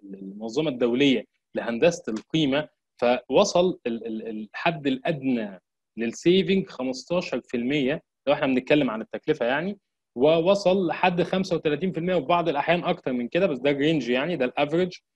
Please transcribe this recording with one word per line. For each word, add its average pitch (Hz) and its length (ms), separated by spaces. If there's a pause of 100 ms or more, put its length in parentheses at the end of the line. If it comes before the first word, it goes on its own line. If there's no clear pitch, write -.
المنظمة 104 640
الدولية 123 540 (300)
لهندسة 117 480 (100)
القيمة، 151 560 (320)
فوصل 170 840
ال-، 113 200
ال-، 110 220
الحد 139 580
الأدنى 131 720 (400)
للسيفنج 180 720
خمستاشر 131 720
في - 160
المية 135 460 (240)
لو 139 80
إحنا 147 120
بنتكلم 131 440
عن 110 100
التكلفة 127 460
يعني، 165 320 (380)
ووصل 175 720
لحد 175 360
خمسة 185 340
وتلاتين 156 360
في - 60
المية 180 160
وفي 147 120
بعض 170 220
الأحيان 156 360
أكتر 165 280
من 123 160
كده، 180 180
بس 143 120
ده 135 120
الرينج 143 380
يعني، 143 280
ده 131 80
الافريج 151 480 (240)